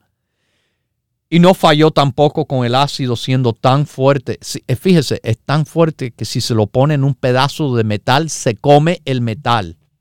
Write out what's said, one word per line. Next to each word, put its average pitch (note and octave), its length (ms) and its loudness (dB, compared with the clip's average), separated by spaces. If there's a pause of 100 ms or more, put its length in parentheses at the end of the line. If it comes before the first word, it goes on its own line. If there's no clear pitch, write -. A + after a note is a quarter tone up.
(1300)
Y E3 100 0
no F3+ 140 6
falló D#3+ 380 2
tampoco D3 560 0
con B2+ 180 -2
el A#2+ 100 -2
ácido C3 400 -2
siendo B2+ 380 -2
tan C3+ 340 0
fuerte. C3+ 540 -2
Si, - 260 -12
eh, C3 80 -4
fíjese, D#3+ 480 0
es A2+ 160 -4
tan D3 280 -2
fuerte D#3 460 -2
que - 120 -12
si B2 160 -6
se A#2+ 140 -4
lo G#2+ 120 2
pone C#3 280 0
en C3+ 100 0
un C#3 100 0
pedazo C3 640 -2
de A2+ 80 0
metal, B2 460 -2
se - 260 -4
come D3 480 2
el C3 160 -4
metal. A2+ 560 -4 (240)